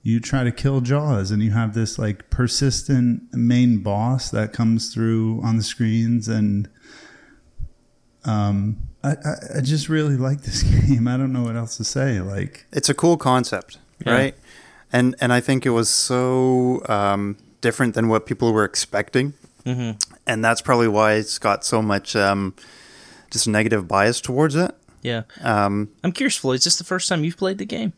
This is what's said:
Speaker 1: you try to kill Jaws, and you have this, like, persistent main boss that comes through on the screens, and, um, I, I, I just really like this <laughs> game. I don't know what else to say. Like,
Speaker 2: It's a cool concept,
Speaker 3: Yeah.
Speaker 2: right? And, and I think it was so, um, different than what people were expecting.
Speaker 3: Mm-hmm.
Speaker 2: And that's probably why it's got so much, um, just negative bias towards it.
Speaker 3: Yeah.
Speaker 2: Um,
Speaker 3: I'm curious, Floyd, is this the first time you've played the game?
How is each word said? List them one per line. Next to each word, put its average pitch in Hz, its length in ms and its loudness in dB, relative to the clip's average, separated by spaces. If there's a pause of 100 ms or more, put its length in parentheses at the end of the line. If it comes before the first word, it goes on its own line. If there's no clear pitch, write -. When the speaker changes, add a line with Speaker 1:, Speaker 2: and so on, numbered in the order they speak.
Speaker 1:
you 113 160 0
try 131 240 -2
to 120 80 0
kill 139 300 0
Jaws, 123 500 0
and 107 100 0
you 110 100 2
have 113 220 0
this, 110 240 -2
like, 104 320 -6
persistent 123 920 0 (100)
main 123 460 4
boss 107 500 -2
that 107 240 -4
comes 113 400 0
through 113 500 0
on 113 140 0
the 107 60 0
screens, 113 640 0
and, 107 420 0 (1500)
um, 104 540 -2 (260)
I, 143 80 0
I, 151 220 -4 (240)
I 139 40 -2
just 147 280 -2
really 151 280 0
like 135 240 -2
this - 220 -4
<laughs> - 240 4
game. 123 200 4
I 127 100 0
don't 135 160 0
know 123 100 -2
what 117 120 -4
else 117 220 -8
to 110 60 -8
say. 135 380 -2
Like, 98 500 -8
Speaker 2:
It's - 180 -2
a 143 40 2
cool 165 240 2
concept, 127 600 0 (280)
Speaker 3:
Yeah. 117 80 2
Speaker 2:
right? 131 220 2 (560)
And, 123 280 2
and 123 140 2
I 123 80 4
think 131 240 0
it 127 60 2
was 113 180 2
so, 127 960 2
um, 101 500 0 (240)
different 120 340 0
than 113 120 2
what 110 180 2
people 117 280 0
were 107 100 4
expecting. 127 680 -2 (320)
Speaker 3:
Mm-hmm. 123 320 -4 (300)
Speaker 2:
And 113 180 -2
that's 117 160 2
probably 120 260 4
why 107 260 4
it's 107 260 -2
got 101 260 0
so 113 160 0
much, 101 340 -2
um, 98 380 2 (800)
just - 160 -2
negative 107 400 0
bias 104 340 2
towards 139 340 0
it. 180 180 0 (280)
Speaker 3:
Yeah. 117 220 -6 (180)
Speaker 2:
Um, 104 480 0 (140)
Speaker 3:
I'm 185 80 0
curious, 262 260 -4
Floyd, 127 220 -2
is - 40 0
this 170 140 0
the 165 60 -10
first - 260 -4
time 165 140 0
you've 170 140 -4
played 190 200 -4
the 202 80 -10
game? 226 320 -6